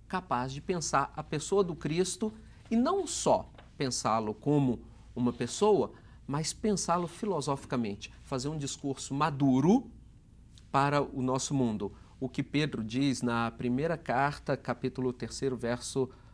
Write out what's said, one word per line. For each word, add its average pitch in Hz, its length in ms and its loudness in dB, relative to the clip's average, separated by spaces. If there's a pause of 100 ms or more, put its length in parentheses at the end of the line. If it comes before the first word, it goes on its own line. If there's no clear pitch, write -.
capaz 131 460 -2
de 147 80 -10
pensar 151 560 0
a 151 60 -6
pessoa 190 420 0
do 170 100 -6
Cristo 180 580 -2 (380)
e 226 60 2
não 330 300 2
só - 440 0 (260)
pensá-lo 113 580 0
como 139 460 2 (340)
uma 120 180 0
pessoa, 190 600 2 (340)
mas 151 260 -4
pensá-lo 175 540 0
filosoficamente, 135 1040 -4 (120)
fazer 135 260 -4
um 156 100 -4
discurso 139 560 -6
maduro 147 760 4 (840)
para 143 300 4
o 131 200 -4
nosso 131 320 0
mundo. 107 380 0 (260)
O 131 100 -4
que 143 140 -4
Pedro 143 400 -2
diz 123 400 0
na 117 280 0
primeira 131 460 -2
carta, 139 600 0
capítulo 127 560 -4
terceiro, 127 440 -4
verso 120 540 -4 (240)